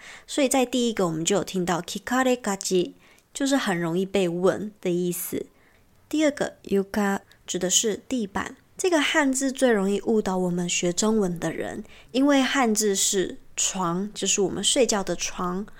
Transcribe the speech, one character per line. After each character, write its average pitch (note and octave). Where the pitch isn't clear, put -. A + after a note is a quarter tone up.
所 -
以 C4+
在 C4
第 B3
一 A3
个 F#3+
我 E3
们 D#3+
就 G3+
有 E3+
听 F3+
到 F3
聞 -
か B3+
れ B3+
が G3+
ち， F#3
就 -
是 C4+
很 G3+
容 E3+
易 F#3+
被 F#3+
问 F3+
的 F#3
意 F3
思。 -
第 D#4
二 C#4+
个、 -
床 G3
指 -
的 F3+
是 G3+
地 A#3+
板。 F#3+
这 F#4+
个 E4
汉 C#4
字 C4
最 C4
容 G3
易 G3+
误 A3
导 F#3+
我 F#3
们 F3
学 F3
中 A3
文 F3+
的 E3
人， G#2+
因 C4
为 C#4
汉 B3
字 G#3
是 -
床， F#3
就 -
是 G3+
我 F3
们 F3
睡 B3+
觉 G3+
的 F3
床。 F3+